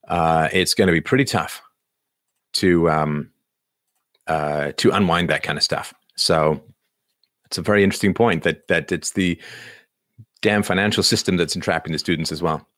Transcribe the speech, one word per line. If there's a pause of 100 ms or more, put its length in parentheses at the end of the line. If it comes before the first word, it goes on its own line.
uh,
it's
gonna
be
pretty
tough (920)
to,
um, (960)
uh,
to
unwind
that
kind
of
stuff. (240)
So (840)
it's
a
very
interesting
point
that,
that
it's
the (1040)
damn
financial
system
that's
entrapping
the
students
as
well. (100)